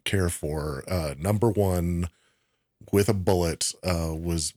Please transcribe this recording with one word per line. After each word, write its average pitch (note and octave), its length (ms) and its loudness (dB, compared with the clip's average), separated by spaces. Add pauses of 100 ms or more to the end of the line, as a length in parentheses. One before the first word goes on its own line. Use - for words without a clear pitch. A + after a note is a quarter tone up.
care F#2+ 240 2
for. D2+ 580 -4
Uh, D#2+ 320 -4
number G#2 320 0
one, F2 600 0 (840)
with G2+ 160 4
a A2 60 2
bullet, F2+ 580 2 (100)
uh, E2 320 -2
was, E2 420 -4